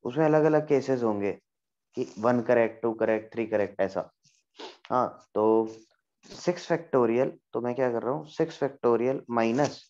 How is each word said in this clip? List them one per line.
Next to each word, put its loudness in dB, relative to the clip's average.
उसमें 0
अलग-अलग 4
cases 2
होंगे 0
कि -8
one 2
correct, 2
two 0
correct, -2
three -4
correct, -2
ऐसा। -4
हाँ, -2
तो 4
six -6
factorial, 0
तो -4
मैं -4
क्या -2
कर -4
रहा -4
हूँ, -10
six -4
factorial 0
minus 0